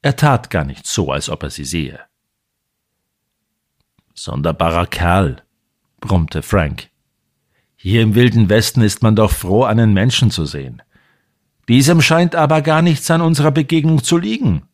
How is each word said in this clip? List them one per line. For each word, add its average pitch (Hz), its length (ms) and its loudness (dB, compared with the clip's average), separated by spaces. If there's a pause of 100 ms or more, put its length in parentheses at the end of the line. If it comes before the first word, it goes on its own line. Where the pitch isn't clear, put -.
Er 143 140 -2
tat 143 340 0
gar 80 140 -2
nicht 69 220 -12
so, 78 240 -4
als 76 200 -6
ob 80 120 -8
er 73 80 -8
sie 73 140 -14
sehe. 69 360 -8 (2250)
„Sonderbarer 82 720 -4
Kerl“, 90 560 -2 (580)
brummte 85 400 -2
Frank. - 480 -4 (880)
„Hier 104 240 0
im 110 140 2
wilden 113 340 4
Westen 110 320 2
ist 107 220 0
man 110 120 4
doch 107 180 2
froh, 101 320 0
einen 110 280 2
Menschen 107 380 2
zu 80 160 -4
sehen. 65 340 -12 (880)
Diesem 139 320 4
scheint 165 340 2
aber 156 280 2
gar 156 180 0
nichts 165 300 0
an 165 100 2
unserer 156 300 0
Begegnung 156 520 0
zu - 140 0
liegen. 185 460 -2 (120)